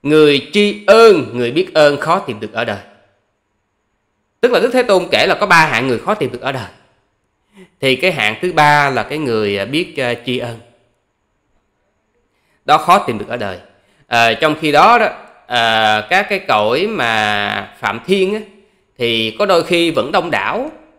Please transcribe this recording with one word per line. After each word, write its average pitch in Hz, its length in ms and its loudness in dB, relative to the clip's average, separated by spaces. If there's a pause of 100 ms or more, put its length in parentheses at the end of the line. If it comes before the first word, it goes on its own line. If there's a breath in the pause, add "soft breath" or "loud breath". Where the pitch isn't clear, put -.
Người 147 500 4
tri 208 340 0
ơn, 202 460 6
người 120 180 -2
biết 180 220 -4
ơn 147 240 4
khó 165 220 -2
tìm 110 200 -10
được 107 140 -12
ở 113 120 -4
đời. 101 140 -6 (1600)
Tức 240 100 0
là 190 80 2
Đức 233 140 0
Thế 254 100 0
Tôn 190 280 2
kể 113 160 2
là 175 120 0
có 202 60 -2
ba 165 200 2
hạng 127 220 -2
người 117 120 -2
khó 202 140 -4
tìm 131 180 -4
được 123 100 -14
ở 135 100 -6
đời. 113 160 -10 (1120 soft breath)
Thì 131 140 2
cái 180 160 -2
hạng 113 300 -2
thứ 180 120 -6
ba 147 360 4
là 120 140 -2
cái 147 140 -8
người, 110 400 -2
à, 98 80 -2
biết, 160 320 -6
à, 120 160 -2 (120)
tri 123 120 -4
ân. 117 220 -10 (2000)
Đó 147 120 4
khó 175 220 4
tìm 113 180 -4
được - 100 -10
ở 120 100 -8
đời. 98 220 -8 (480)
À, 117 260 2
trong 156 280 0
khi 156 100 -2
đó 196 260 4
đó, 220 120 0 (380)
à, 110 600 0
các 196 200 0
cái 196 100 -4
cõi 120 480 0
mà 104 920 -2
Phạm 107 260 -4
Thiên 190 280 0
á, 214 80 -8 (560)
thì 113 420 -2
có 208 60 2
đôi 175 180 2
khi 170 280 0
vẫn 131 200 -2
đông 180 200 -2
đảo. 143 400 -4 (280)